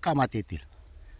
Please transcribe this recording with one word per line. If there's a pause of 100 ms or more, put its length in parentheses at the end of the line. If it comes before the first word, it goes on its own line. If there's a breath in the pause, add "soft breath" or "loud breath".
कामात
येतील. (600 soft breath)